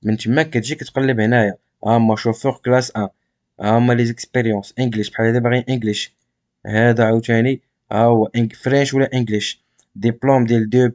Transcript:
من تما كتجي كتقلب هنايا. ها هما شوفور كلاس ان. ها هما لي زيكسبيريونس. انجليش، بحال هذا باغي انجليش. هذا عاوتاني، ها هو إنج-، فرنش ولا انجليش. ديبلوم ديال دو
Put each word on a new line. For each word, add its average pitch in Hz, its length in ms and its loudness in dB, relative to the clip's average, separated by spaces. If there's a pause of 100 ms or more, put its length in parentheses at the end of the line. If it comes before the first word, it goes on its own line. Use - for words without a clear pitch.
من 107 140 -2
تما 127 260 0
كتجي 131 320 -4
كتقلب 131 440 -4
هنايا. 107 380 2 (280)
ها 113 120 2
هما 110 180 2
شوفور 120 500 -4
كلاس 123 300 0
ان. 104 120 -4 (540)
ها 107 160 2
هما 123 160 4
لي 120 120 2
زيكسبيريونس. 113 760 -4
انجليش، 110 300 -2
بحال 113 180 -2
هذا 117 120 2
باغي 120 300 0
انجليش. 110 460 -4 (500)
هذا 113 400 2
عاوتاني، 113 560 0 (300)
ها 104 120 2
هو 117 340 4
إنج-، 113 180 -2
فرنش 139 380 -2
ولا 135 200 0
انجليش. 107 500 -4 (320)
ديبلوم 120 500 0
ديال 110 240 0
دو 123 260 2